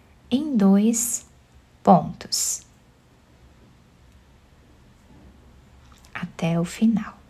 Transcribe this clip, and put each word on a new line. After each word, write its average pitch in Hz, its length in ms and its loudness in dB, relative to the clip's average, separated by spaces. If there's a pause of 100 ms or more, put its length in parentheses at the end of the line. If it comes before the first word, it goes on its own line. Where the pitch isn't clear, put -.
(280)
em 285 280 -2
dois 202 680 2 (600)
pontos - 760 2 (3500)
até 170 460 -6
o 170 60 -2
final. 220 520 -2 (140)